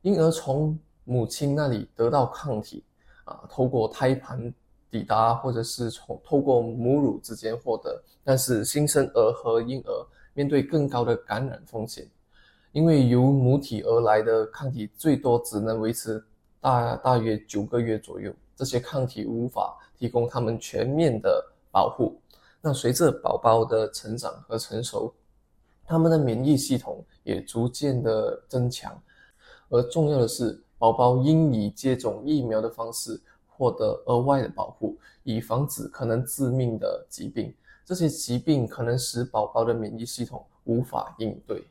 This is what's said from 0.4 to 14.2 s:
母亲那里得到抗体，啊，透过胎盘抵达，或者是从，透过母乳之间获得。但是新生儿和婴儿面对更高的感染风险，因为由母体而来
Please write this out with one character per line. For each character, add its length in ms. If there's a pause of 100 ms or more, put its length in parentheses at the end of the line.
母 240
亲 260
那 140
里 280
得 140
到 180
抗 340
体， 200 (440)
啊， 240
透 180
过 220
胎 260
盘 380 (360)
抵 140
达， 300
或 180
者 100
是 280
从， 340
透 160
过 220
母 400
乳 200
之 140
间 220
获 180
得。 260 (220)
但 140
是 260
新 240
生 180 (100)
儿 180
和 280
婴 200
儿 260 (280)
面 120
对 140
更 260
高 160
的 140
感 300
染 180
风 220
险， 200 (640)
因 140
为 220
由 240
母 260
体 240
而 200
来 200